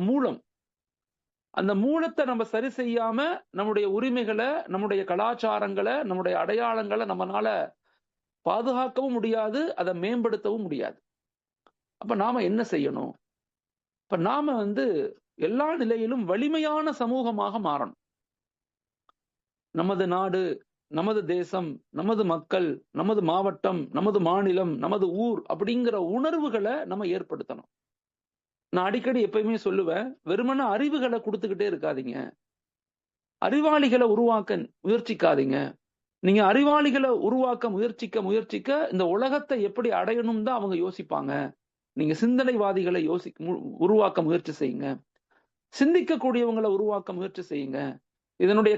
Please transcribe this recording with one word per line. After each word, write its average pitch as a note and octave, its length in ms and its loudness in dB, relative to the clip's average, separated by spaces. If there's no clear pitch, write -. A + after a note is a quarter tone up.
மூலம். A#3 380 0
அந்த G3 220 0
மூலத்தை D#4+ 500 0
நம்ம A#3+ 200 -2
சரி A3+ 260 -4
செய்யாம, A#3 480 0
நம்முடைய G#3 380 0
உரிமைகளை, A3+ 600 0
நம்முடைய G3 360 0
கலாச்சாரங்களை, G#3 1000 0
நம்முடைய F#3 340 0
அடையாளங்களை A3 680 0
நம்மனால F#3+ 420 -2
பாதுகாக்கவும் B3 720 0
முடியாது, A3 440 -2
அதை F3+ 200 -2
மேம்படுத்தவும் G#3+ 680 -2
முடியாது. D3 320 -6
அப்ப A3 140 -2
நாம A3+ 280 0
என்ன G3+ 220 0
செய்யணும்? C#3 460 -4
இப்ப - 200 -4
நாம C4+ 340 0
வந்து G#3 300 0
எல்லா A#3 360 0
நிலையிலும் A3+ 500 0
வலிமையான D4+ 680 0
சமூகமாக A3+ 640 -2
மாறணும். D3 400 -4
நமது F#3 320 0
நாடு, F#3 340 0
நமது G3 340 -2
தேசம், F3 440 -4
நமது G#3 320 0
மக்கள், E3+ 440 0
நமது G#3 300 0
மாவட்டம், F3+ 580 0
நமது G3 300 2
மாநிலம், F#3 560 2
நமது F#3+ 280 0
ஊர் A#3 260 0
அப்படிங்கிற A#3 520 -2
உணர்வுகளை B3+ 640 -2
நம்ம G3 220 -6
ஏற்படுத்தணும். E3 640 -6
நான் F3+ 160 2
அடிக்கடி B3 320 0
எப்பயுமே G#3+ 380 0
சொல்லுவேன், F#3+ 460 0
வெறுமனே B3 420 0
அறிவுகளை B3 540 0
கொடுத்துக்கிட்டே G3+ 480 -4
இருக்காதீங்க, C#3+ 500 -4
அறிவாளிகளை C#4 640 4
உருவாக்க A3 500 2
முயற்சிக்காதீங்க. D#3+ 760 2
நீங்க G3 200 6
அறிவாளிகளை C#4 640 4
உருவாக்க B3 480 0
முயற்சிக்க G#3 520 -4
முயற்சிக்க G3+ 480 -2
இந்த F#3 180 0
உலகத்தை C4 540 0
எப்படி G#3+ 320 0
அடையணும் A3 520 0
தான் B3 140 0
அவங்க G3 180 -2
யோசிப்பாங்க. D#3 560 -4
நீங்க D#3 180 2
சிந்தனைவாதிகளை G#3 880 2
யோசி-, E3+ 360 -4
மு-, E3+ 220 -4
உருவாக்க G3 420 4
முயற்சி E3 340 0
செய்யுங்க, C#3 340 -2
சிந்திக்கக்கூடியவங்களை A#3+ 1000 2
உருவாக்க G3 420 0
முயற்சி F#3 300 -8
செய்யுங்க. C#3 360 -6
இதனுடைய G#3 380 6